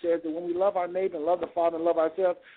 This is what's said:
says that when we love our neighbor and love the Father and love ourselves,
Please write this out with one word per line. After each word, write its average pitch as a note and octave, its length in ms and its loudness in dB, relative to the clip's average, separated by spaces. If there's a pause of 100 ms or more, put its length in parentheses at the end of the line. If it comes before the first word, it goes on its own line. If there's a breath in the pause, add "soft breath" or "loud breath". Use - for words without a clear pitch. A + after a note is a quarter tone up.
says E3 200 2
that D#3+ 80 -4
when F3 140 -6
we E3+ 80 -2
love F#3+ 240 2
our F3 100 -2
neighbor F3+ 300 -2
and D3+ 80 -4
love E3+ 140 2
the E3 140 -4
Father E3+ 240 0
and E3 80 -4
love E3+ 120 4
ourselves, F3 420 2 (180 loud breath)